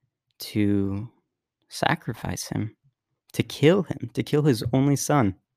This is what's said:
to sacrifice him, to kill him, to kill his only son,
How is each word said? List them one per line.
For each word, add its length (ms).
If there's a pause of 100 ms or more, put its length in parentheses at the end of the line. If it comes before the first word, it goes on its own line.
(400)
to 720 (580)
sacrifice 800
him, 280 (580)
to 100
kill 400
him, 300
to 100
kill 200
his 280
only 240
son, 400 (220)